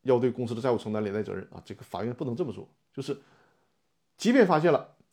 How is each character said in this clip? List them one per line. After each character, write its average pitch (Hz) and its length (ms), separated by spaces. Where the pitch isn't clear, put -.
要 127 160
对 123 120
公 120 180
司 117 60
的 113 80
债 131 80
务 117 80
承 110 140
担 107 100
连 101 100
带 107 100
责 98 120
任 95 180
啊， 90 120
这 - 100
个 - 80
法 92 220
院 120 100
不 156 100
能 120 100
这 165 100
么 120 80
做。 101 140
就 135 80
是 139 180
即 226 160
便 254 140
发 170 120
现 165 140
了 - 220